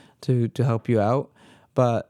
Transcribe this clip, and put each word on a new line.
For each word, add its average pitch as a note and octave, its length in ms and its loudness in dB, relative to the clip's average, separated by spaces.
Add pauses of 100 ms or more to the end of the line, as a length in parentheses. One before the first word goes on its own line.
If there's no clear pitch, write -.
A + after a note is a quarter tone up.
(220)
to, A#2+ 280 0
to - 140 -4
help A#2 240 -2
you A#2 140 2
out, A#2+ 300 -2 (420)
but A#2+ 360 0